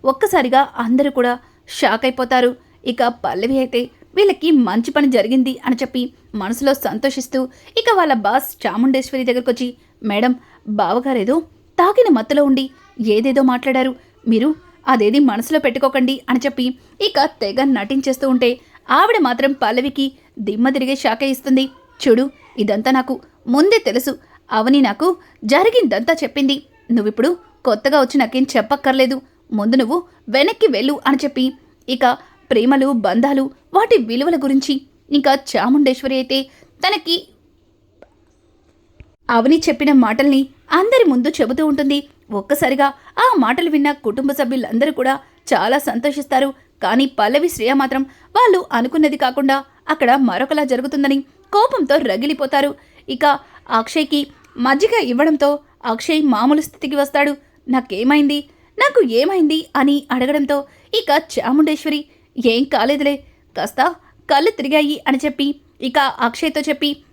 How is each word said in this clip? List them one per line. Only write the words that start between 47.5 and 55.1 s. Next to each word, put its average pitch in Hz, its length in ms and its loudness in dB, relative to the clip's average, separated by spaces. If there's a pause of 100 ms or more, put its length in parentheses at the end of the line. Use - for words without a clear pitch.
మాత్రం 269 300 -2
వాళ్ళు 370 680 2
అనుకున్నది 294 460 0
కాకుండా 269 460 0 (260)
అక్కడ 277 260 2
మరొకలా 269 480 0
జరుగుతుందని 277 580 -2 (320)
కోపంతో 403 420 2
రగిలిపోతారు. 277 800 0 (340)
ఇక 285 300 0 (300)
అక్షయ్కి 285 580 -2 (300)
మజ్జిగ 285 460 2
ఇవ్వడంతో 285 560 0 (260)